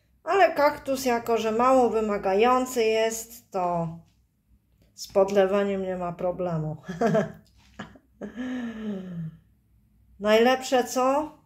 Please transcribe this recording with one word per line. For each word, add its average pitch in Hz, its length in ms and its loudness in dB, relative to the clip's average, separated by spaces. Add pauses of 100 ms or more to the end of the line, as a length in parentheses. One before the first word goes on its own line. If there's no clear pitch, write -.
(240)
Ale 339 280 4
kaktus, 285 540 0
jako 240 320 0
że 220 140 -2
mało 247 380 4
wymagający 220 920 2
jest, 220 680 -2
to 175 360 -2 (1040)
z - 140 -16
podlewaniem 196 760 2
nie 185 160 -6
ma 175 160 -6
problemu. 175 640 -4 (220)
<laughs> 226 180 2 (3000)
Najlepsze 240 640 2
co? 269 640 -2